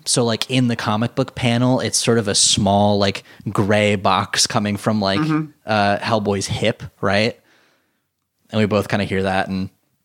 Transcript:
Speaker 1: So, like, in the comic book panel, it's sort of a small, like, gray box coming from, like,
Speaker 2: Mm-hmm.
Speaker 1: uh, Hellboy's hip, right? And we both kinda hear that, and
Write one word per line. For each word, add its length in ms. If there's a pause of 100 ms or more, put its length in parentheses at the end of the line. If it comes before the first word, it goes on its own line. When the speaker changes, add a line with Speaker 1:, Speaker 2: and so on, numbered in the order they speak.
Speaker 1:
So, 180
like, 260
in 180
the 80
comic 400
book 180
panel, 460
it's 180
sort 200
of 100
a 60
small, 640
like, 260 (260)
gray 460
box 500
coming 300
from, 240
like, 200
Speaker 2:
Mm-hmm. 300 (160)
Speaker 1:
uh, 320
Hellboy's 480
hip, 360 (180)
right? 380 (1120)
And 100
we 60
both 220
kinda 180
hear 180
that, 240
and 200 (360)